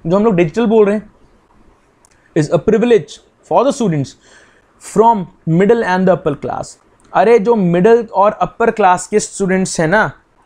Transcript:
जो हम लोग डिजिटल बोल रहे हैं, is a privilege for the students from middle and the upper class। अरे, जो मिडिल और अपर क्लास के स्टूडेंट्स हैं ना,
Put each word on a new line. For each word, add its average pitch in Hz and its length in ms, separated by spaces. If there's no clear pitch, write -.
जो 170 120
हम 208 80
लोग 226 120
डिजिटल 175 300
बोल 214 200
रहे 202 100
हैं, 208 140
is 151 160
a 156 160
privilege 220 500
for 185 140
the 277 160
students 156 340
from 220 380
middle 220 240
and 185 160
the 180 80
upper 160 240
class। - 360
अरे, 214 260
जो 226 180
मिडिल 196 580
और 202 180
अपर 226 280
क्लास 185 380
के 208 120
स्टूडेंट्स 185 600
हैं 156 80
ना, 185 220